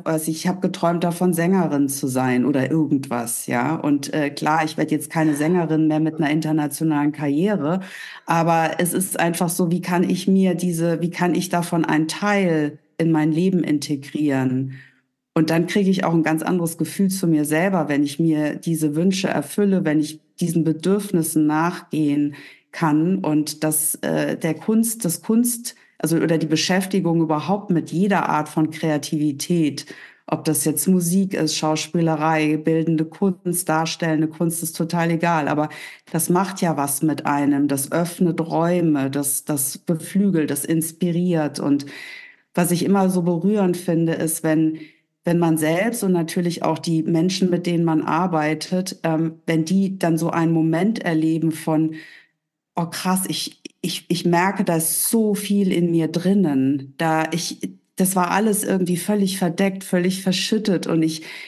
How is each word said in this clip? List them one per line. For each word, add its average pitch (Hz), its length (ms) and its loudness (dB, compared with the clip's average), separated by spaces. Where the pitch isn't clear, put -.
also 160 260 -2
ich 160 160 -6
hab 185 140 -2
geträumt 175 420 0
davon, 175 300 0
Sängerin 165 560 2
zu 139 180 -4
sein 127 380 2
oder 135 260 0
irgendwas, 135 760 -2
ja. 131 280 0
Und, 143 380 0
äh, 147 160 0
klar, 156 340 0
ich 156 140 -4
werd 151 140 -2
jetzt 151 180 -2
keine 156 260 0
Sängerin 156 540 2
mehr 156 100 2
mit 156 160 0
einer 156 140 0
internationalen 151 840 0
Karriere, 151 720 0
aber 165 540 2
es 175 140 0
ist - 260 -2
einfach 170 300 0
so, 170 220 0
wie 175 100 0
kann 180 280 0
ich 185 180 -2
mir 190 280 4
diese, 170 460 0
wie 170 100 -2
kann 175 240 0
ich 185 140 -2
davon 170 360 0
einen 156 220 2
Teil 165 720 0
in 165 140 2
mein 156 200 2
Leben 180 320 2
integrieren? 135 1120 -2
Und 160 160 2
dann 170 180 2
kriege 196 220 2
ich 190 140 0
auch 165 100 0
ein 165 100 4
ganz 160 200 0
anderes 175 340 -2
Gefühl 185 320 0
zu 190 180 -2
mir 151 180 2
selber, 160 440 2
wenn 143 140 2
ich 143 160 -2
mir 151 360 2
diese 156 400 -2
Wünsche 185 320 2
erfülle, 190 560 0
wenn 156 160 2
ich 151 200 -4
diesen 165 240 0
Bedürfnissen 160 840 0
nachgehen 151 880 0
kann 165 480 2
und 151 440 0
das, 156 320 0
äh, 151 420 -2
der 165 180 -2
Kunst, 226 500 0
das 165 160 -4
Kunst, 240 540 0
also 165 200 0
oder 165 200 2
die 160 100 -2
Beschäftigung 170 760 0
überhaupt 156 500 -2
mit 160 200 0
jeder 185 380 0
Art 151 200 0
von 156 220 0
Kreativität, 151 1120 -2
ob 156 200 -6
das 156 200 0
jetzt 151 220 -2
Musik 185 460 2
ist, 156 240 -2
Schauspielerei, 156 1000 0
bildende 160 480 0
Kunst, 180 640 -2
darstellende 160 580 0
Kunst, 165 360 -4
ist 165 140 -8
total 170 340 0
egal. 165 360 0
Aber 151 220 0
das 160 180 0
macht 190 320 0
ja 160 160 0
was 143 260 -2
mit 143 220 0
einem, 143 420 2
das 135 240 -2
öffnet 170 500 0
Räume, 160 720 2
das, 139 340 -4
das - 320 -4
beflügelt, 165 720 0
das 143 160 -4
inspiriert. 165 920 0
Und 139 260 0
was 175 180 0
ich 175 140 0
immer 190 240 4
so 180 140 0
berührend 180 540 2
finde, 165 360 0
ist, - 300 -4
wenn 156 360 2
wenn 170 140 2
man 160 180 4
selbst 175 460 0
und 190 80 2
natürlich 175 520 0
auch 156 160 0
die 160 240 0
Menschen, 180 460 2
mit 170 160 0
denen 170 200 2
man 160 160 2
arbeitet, 160 1000 -2
ähm, 160 420 0
wenn 160 200 2
die 190 320 0
dann 165 200 2
so 165 120 -2
einen 165 220 0
Moment 165 480 2
erleben 160 520 0
von, 156 440 0
"Oh 170 120 -2
krass, 185 400 -2
ich, - 340 -8
ich, - 280 -6
ich 170 160 -2
merke, 185 380 2
da 175 120 0
ist - 340 -2
so 220 240 2
viel 202 380 0
in 175 200 2
mir 160 180 2
drinnen. 147 880 2
Da 160 340 0
ich, - 400 -6
das 185 200 0
war 175 160 2
alles 202 320 2
irgendwie 180 340 0
völlig 196 400 0
verdeckt, 190 460 -2
völlig 185 400 0
verschüttet 190 640 0
und 165 160 2
ich, 160 200 -2